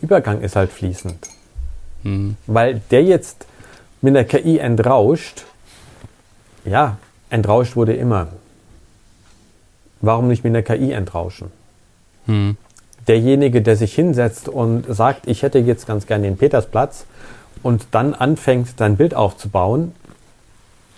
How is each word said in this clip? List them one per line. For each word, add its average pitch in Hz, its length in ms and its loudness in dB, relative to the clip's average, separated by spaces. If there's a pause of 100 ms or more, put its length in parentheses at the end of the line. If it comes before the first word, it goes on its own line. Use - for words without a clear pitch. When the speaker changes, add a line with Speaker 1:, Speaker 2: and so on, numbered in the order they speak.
Speaker 1:
Übergang 160 380 0
ist - 160 -6
halt 95 160 0
fließend. 92 560 -10 (760)
Speaker 2:
Mhm. 98 340 -6 (100)
Speaker 1:
Weil 117 340 0 (100)
der 131 120 6
jetzt - 420 0 (560)
mit 135 140 4
der 127 80 4
K - 160 0
I 165 200 2
entrauscht, 120 840 0 (1200)
ja, 110 320 0 (320)
entrauscht 113 460 0
wurde 113 180 2
immer. 107 340 -2 (1700)
Warum 113 260 2
nicht 120 160 0
mit 117 80 0
einer 113 120 0
K 113 120 -2
I 131 160 -2
entrauschen? 92 560 -8 (760)
Speaker 2:
Hm. 104 320 -2 (500)
Speaker 1:
Derjenige, 123 540 4
der 110 140 4
sich 107 180 -2
hinsetzt 123 560 0
und 117 440 -2
sagt, 120 340 0
"Ich 117 160 -4
hätte 135 160 2
jetzt 120 260 0
ganz 104 220 -6
gern 104 160 0
den 98 140 -2
Petersplatz", 113 680 0 (560)
und 120 300 -2
dann 131 220 0
anfängt, 127 640 -2
sein 104 200 2
Bild 165 180 2
aufzubauen, 107 800 -2 (1040)